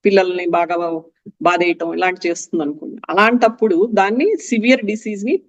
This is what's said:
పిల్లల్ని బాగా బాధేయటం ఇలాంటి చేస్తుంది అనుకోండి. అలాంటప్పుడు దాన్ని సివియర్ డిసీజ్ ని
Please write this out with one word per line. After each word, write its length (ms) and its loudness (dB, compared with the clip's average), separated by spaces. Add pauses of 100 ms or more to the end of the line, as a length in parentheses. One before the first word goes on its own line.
పిల్లల్ని 400 2
బాగా 560 -2 (400)
బాధేయటం 520 0
ఇలాంటి 340 -2
చేస్తుంది 360 -4
అనుకోండి. 460 -8
అలాంటప్పుడు 840 2
దాన్ని 440 2
సివియర్ 480 0
డిసీజ్ 400 -6
ని 120 0 (120)